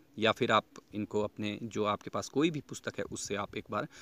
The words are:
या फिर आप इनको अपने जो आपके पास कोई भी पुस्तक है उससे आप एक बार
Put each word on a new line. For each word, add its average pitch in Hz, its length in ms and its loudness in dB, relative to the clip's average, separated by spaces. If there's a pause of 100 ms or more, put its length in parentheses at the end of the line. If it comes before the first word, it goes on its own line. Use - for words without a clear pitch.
(180)
या 107 140 6
फिर 117 200 2
आप 107 120 8 (300)
इनको 104 280 -2
अपने 104 400 -4
जो 104 220 -2
आपके 104 260 0
पास 101 180 -4
कोई 156 220 2
भी 151 100 -4
पुस्तक - 380 -8
है 101 60 -2
उससे - 300 -6
आप 101 220 -4
एक 107 140 -6
बार 107 180 -2 (140)